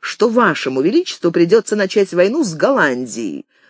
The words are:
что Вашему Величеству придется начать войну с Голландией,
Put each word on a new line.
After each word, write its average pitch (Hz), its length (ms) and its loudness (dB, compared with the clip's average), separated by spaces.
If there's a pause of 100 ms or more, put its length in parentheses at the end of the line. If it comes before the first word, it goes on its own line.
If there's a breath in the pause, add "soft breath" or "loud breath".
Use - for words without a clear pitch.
что - 280 0
Вашему 175 520 0
Величеству 202 500 0
придется 175 460 2
начать 196 360 0
войну 202 300 2
с 185 120 -4
Голландией, 127 920 -2 (240 soft breath)